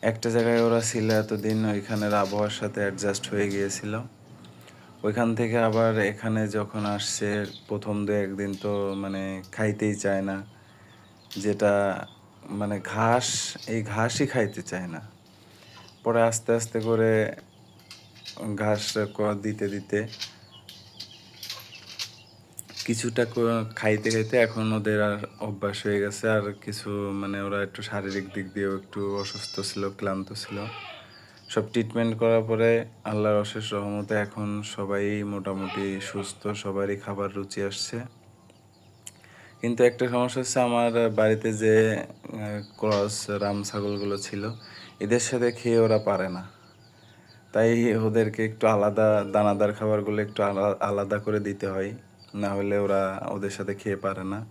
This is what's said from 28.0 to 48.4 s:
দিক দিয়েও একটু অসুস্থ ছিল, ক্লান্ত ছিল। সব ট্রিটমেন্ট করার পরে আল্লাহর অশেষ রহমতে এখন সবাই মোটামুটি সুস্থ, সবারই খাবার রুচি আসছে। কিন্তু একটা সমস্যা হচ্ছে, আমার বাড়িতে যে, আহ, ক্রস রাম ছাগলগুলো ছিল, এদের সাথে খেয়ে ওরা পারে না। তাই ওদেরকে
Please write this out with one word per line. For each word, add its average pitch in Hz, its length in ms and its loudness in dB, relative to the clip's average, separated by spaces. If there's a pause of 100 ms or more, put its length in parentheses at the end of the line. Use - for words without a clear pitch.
দিক 98 200 -6
দিয়েও 98 220 0
একটু 98 260 -8 (200)
অসুস্থ 101 380 -8
ছিল, 101 300 -4
ক্লান্ত 98 440 -4
ছিল। 101 260 -10 (920)
সব 107 180 2
ট্রিটমেন্ট 117 480 0
করার 113 300 4
পরে 113 200 4 (340)
আল্লাহর 107 360 2
অশেষ 104 340 -4
রহমতে 101 420 -4
এখন 104 480 -2
সবাই 101 420 -2 (180)
মোটামুটি 98 600 -4 (160)
সুস্থ, - 400 -8 (220)
সবারই 98 340 -2
খাবার 101 360 -4
রুচি 101 300 -6
আসছে। 101 340 -4 (1600)
কিন্তু 120 220 4
একটা 123 260 6
সমস্যা 123 320 0
হচ্ছে, 127 180 0
আমার 120 320 4 (180)
বাড়িতে 107 440 4
যে, 110 200 4 (220)
আহ, 104 640 -8 (180)
ক্রস 104 520 0
রাম 101 340 0
ছাগলগুলো 101 540 -2
ছিল, 101 260 -8 (560)
এদের 113 200 2
সাথে 120 320 0
খেয়ে 117 280 2
ওরা 110 200 6
পারে 95 300 0
না। 90 140 -6 (1080)
তাই 113 200 6 (240)
ওদেরকে 110 500 2